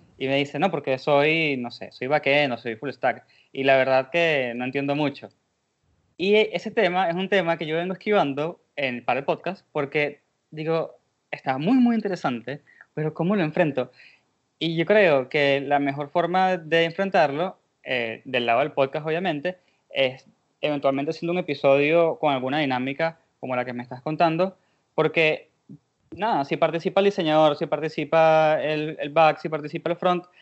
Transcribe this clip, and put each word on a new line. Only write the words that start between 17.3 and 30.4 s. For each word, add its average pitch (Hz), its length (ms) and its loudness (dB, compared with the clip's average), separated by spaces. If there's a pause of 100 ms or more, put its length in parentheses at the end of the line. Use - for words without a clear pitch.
eh, 120 400 -4
del 127 220 -2
lado 120 140 2
del 151 100 0
podcast, 147 340 -2
obviamente, 165 520 -4 (340)
es 131 340 -2 (360)
eventualmente 143 500 0
haciendo 170 220 -4
un 156 60 -2
episodio 147 800 2
con 151 120 2
alguna 131 280 -2
dinámica 135 580 -4 (220)
como 127 160 -4
la 123 80 -2
que 127 80 -8
me 123 100 -8
estás 127 200 -14
contando, 165 540 0 (380)
porque, 156 560 0 (640)
nada, 175 300 -2
si 160 120 -4
participa 165 440 0
el 202 60 4
diseñador, 156 500 4
si 165 100 -4
participa 156 960 2
el, 151 380 -2
el 147 100 -6
back, 156 280 4
si 165 100 -10
participa 156 420 -6
el 170 60 -2
front, 180 300 0 (160)